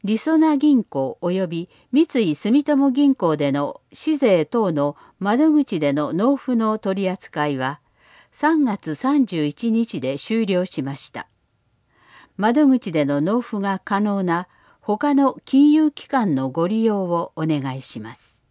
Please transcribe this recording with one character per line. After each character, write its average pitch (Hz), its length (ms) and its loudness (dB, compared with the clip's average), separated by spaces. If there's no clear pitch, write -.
り 214 140 0
そ 320 200 0
な 311 200 4
銀 277 260 4
行 135 380 -6
及 185 260 -2
び 170 220 -8
三 294 120 4
井 208 320 0
住 262 280 2
友 277 280 2
銀 277 240 4
行 165 200 2
で 143 160 0
の 143 300 -4
市 - 240 -2
税 190 300 4
等 214 260 0
の 143 240 0
窓 247 320 2
口 269 280 0
で 143 120 2
の 147 220 -2
納 240 240 2
付 254 180 -4
の 220 220 0
取 190 260 -4
り 185 60 -2
扱 160 380 -4
い 139 100 -2
は、 131 240 -6
三 311 320 2
月 196 320 -4
三 269 300 0
十 160 200 -4
一 220 260 -4
日 226 280 -2
で 139 180 -6
終 226 280 -2
了 185 200 0
し - 160 -8
ま 135 140 -6
し - 140 -16
た。 - 180 -14
窓 240 300 4
口 247 240 2
で 156 120 0
の 143 160 0
納 202 220 0
付 226 160 -8
が 196 260 -4
可 202 160 -2
能 202 240 0
な 175 240 -2
他 294 340 -2
の 269 300 2
金 285 280 4
融 302 200 4
機 - 160 -20
関 208 280 0
の 131 140 -2
ご 165 180 -2
利 220 180 0
用 202 200 0
を 170 300 -2
お 160 120 -4
願 139 280 -2
い 131 60 -12
し - 180 -14
ま 113 160 -14
す。 - 360 -20